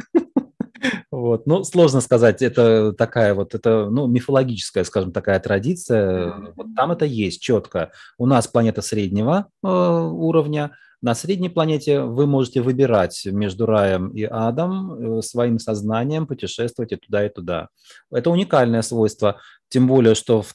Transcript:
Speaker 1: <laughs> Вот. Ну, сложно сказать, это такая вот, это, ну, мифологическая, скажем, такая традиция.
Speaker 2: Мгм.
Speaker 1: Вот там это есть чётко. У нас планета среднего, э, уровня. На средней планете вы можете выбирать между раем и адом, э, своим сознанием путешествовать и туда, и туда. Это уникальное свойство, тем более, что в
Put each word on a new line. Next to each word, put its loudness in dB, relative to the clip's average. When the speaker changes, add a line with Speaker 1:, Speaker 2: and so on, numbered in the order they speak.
Speaker 1:
<laughs> 0
Вот. -2
Ну, 2
сложно 4
сказать, 4
это 4
такая 0
вот, -4
это, 0
ну, 0
мифологическая, 0
скажем, -4
такая 0
традиция. -2
Speaker 2:
Мгм. -16
Speaker 1:
Вот -14
там 0
это -2
есть -4
чётко. -2
У -2
нас 4
планета 0
среднего, -2
э, -4
уровня. 0
На 0
средней -4
планете 0
вы 0
можете 0
выбирать 0
между -2
раем 2
и -8
адом, -4
э, -4
своим -2
сознанием -4
путешествовать -8
и -2
туда, -2
и -8
туда. -8
Это 0
уникальное 2
свойство, -2
тем 4
более, 6
что 2
в -18